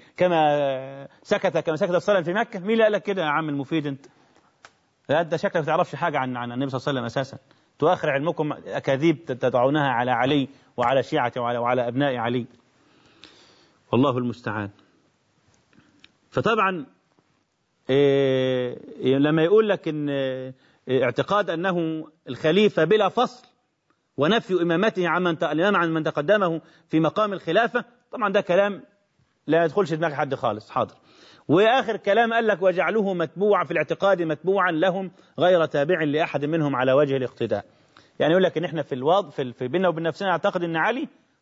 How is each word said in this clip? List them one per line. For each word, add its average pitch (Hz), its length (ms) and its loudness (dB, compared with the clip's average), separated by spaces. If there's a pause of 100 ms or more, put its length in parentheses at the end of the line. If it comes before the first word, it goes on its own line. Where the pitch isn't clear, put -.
(160)
كما 143 920 0 (140)
سكت، 190 360 -2
كما 156 180 -2
سكت 175 140 -2
الصنم 180 320 2
في 165 100 -4
مكة. 214 280 -4
مين 190 100 -6
اللي 226 120 2
قال 214 100 4
لك 202 100 -2
كده 190 200 -4
يا 160 40 -2
عم 151 220 -2
المفيد 143 380 -4
أنت؟ 135 200 -10 (1040)
لا، 151 140 2
ده 165 140 -4
شكلك 190 200 -2
ما 165 60 0
تعرفش 160 320 0
حاجة 151 240 -2
عن، 127 180 -4
عن 120 160 -8
النبي 131 180 -4
صلى 127 80 -4
الله 135 100 -4
عليه 135 120 -2
وسلم 117 40 -6
أساسًا. 127 340 -6 (400)
"تؤخر 160 320 2
علمكم 151 420 -2
أكاذيب 131 720 -2
تضعونها 131 640 0
على 123 220 0
علي 131 380 0 (280)
وعلى 123 260 2
شيعة 123 340 -2
وعلى، 120 220 -4
وعلى 120 300 0
أبناء 131 280 -2
علي". 120 300 -4 (1500)
والله 127 260 2
المستعان. 110 520 -6 (1600)
فطبعًا، 190 560 0 (1040)
إيه، 131 1300 0
لما 151 240 4
يقول 208 260 4
لك 180 200 -2
إن، 151 200 -4
إيه، 131 460 -6 (500)
اعتقاد 165 460 0
أنه 165 560 -2 (220)
الخليفة 160 560 2
بلا 202 240 4
فصل - 380 -4 (720)
ونفي 175 460 0
إمامته 175 460 0
عن 170 140 0
من 170 160 0
ت-، 170 60 -2
الإمام 165 320 0
عن 170 180 0
من 160 100 -2
تقدمه 165 560 0 (280)
في 160 120 2
مقام 160 320 0
الخلافة، 208 520 -2 (280)
طبعًا 208 200 -2
ده 202 80 2
كلام 190 420 0 (640)
لا 165 180 2
يدخلش 165 280 0
دماغ 156 220 -2
حد 135 200 -4
خالص. 110 360 -4
حاضر. 117 240 -2 (540)
وآخر 220 480 2
كلام 220 360 2
قال 226 140 2
لك: 190 160 0
"وجعله 190 520 0
متبوعا 175 500 0
في 135 60 -10
الاعتقاد، 170 520 0
متبوعا 180 500 0
لهم 180 380 0 (280)
غير 170 260 6
تابع 156 380 0
لأحد 147 420 0
منهم 147 320 0
على 131 160 2
وجه 139 240 4
الاقتداء". 117 480 -4 (540)
يعني 147 140 2
يقول 185 100 4
لك 165 160 0
إن 165 60 -4
إحنا 160 180 -6
في 139 120 -6
الوضع، 151 360 0
في 143 120 -8
ال-، 123 100 -6
في 127 160 -8
بيننا 180 200 0
وبين 165 160 -4
نفسنا 175 240 -4
نعتقد 180 340 -2
إن 165 140 -4
علي 220 320 -2 (340)